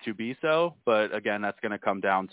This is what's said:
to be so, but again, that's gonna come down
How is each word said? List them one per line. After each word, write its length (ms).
to 100
be 260
so, 340
but 280
again, 280
that's 180
gonna 180
come 220
down 320